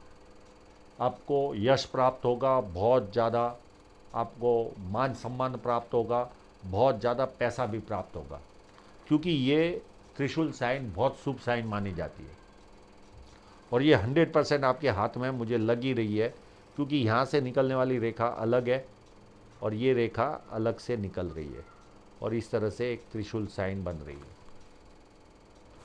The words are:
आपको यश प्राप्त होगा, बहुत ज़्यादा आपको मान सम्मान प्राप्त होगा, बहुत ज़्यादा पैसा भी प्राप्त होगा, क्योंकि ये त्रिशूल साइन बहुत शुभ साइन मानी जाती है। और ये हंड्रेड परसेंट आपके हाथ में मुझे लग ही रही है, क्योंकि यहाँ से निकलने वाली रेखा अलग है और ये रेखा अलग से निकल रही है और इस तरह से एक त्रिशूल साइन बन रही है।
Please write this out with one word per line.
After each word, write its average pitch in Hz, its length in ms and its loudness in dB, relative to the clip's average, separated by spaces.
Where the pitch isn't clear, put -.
आपको 139 580 0
यश 123 300 2
प्राप्त 127 380 0
होगा, 127 360 2
बहुत 101 520 2
ज़्यादा 117 320 2
आपको 117 580 0
मान 117 320 -2
सम्मान 127 420 -4
प्राप्त 120 380 -2
होगा, 120 340 0
बहुत 107 360 2
ज़्यादा 120 240 0
पैसा 123 320 -2
भी 110 140 -4
प्राप्त 98 360 -8
होगा, 71 240 -12
क्योंकि 151 220 2
ये 151 400 2
त्रिशूल 147 360 -2
साइन 123 400 -4
बहुत 123 240 0
शुभ 135 220 -6
साइन 120 280 -2
मानी 101 280 -4
जाती 80 280 -8
है। - 120 -18
और 123 100 4
ये 151 120 8
हंड्रेड 139 380 4
परसेंट 143 320 2
आपके 131 260 2
हाथ 107 260 0
में 123 160 -2
मुझे 117 260 -2
लग 117 240 2
ही 131 100 0
रही 110 240 0
है, 110 120 2
क्योंकि 143 200 -2
यहाँ 117 280 2
से 143 160 0
निकलने 131 340 0
वाली 131 240 2
रेखा 113 280 0
अलग 120 420 0
है 131 160 0
और 107 120 -2
ये 127 200 2
रेखा 113 300 2
अलग 113 260 -2
से 123 180 -4
निकल 95 300 -4
रही 78 200 -8
है 64 180 -14
और 110 120 -2
इस 113 160 -4
तरह 107 200 0
से 120 220 -4
एक 117 100 -8
त्रिशूल 107 360 -4
साइन 98 360 -4
बन 87 120 -6
रही 73 200 -12
है। 71 180 -20